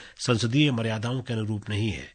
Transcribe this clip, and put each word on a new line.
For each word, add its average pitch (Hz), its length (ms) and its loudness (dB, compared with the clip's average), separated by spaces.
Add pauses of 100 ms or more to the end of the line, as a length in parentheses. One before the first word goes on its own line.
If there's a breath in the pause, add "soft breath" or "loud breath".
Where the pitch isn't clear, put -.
(180 loud breath)
संसदीय 123 520 4
मर्यादाओं 113 520 -2
के 123 120 -6
अनुरूप 107 340 -2
नहीं 107 220 0
है। 73 240 -8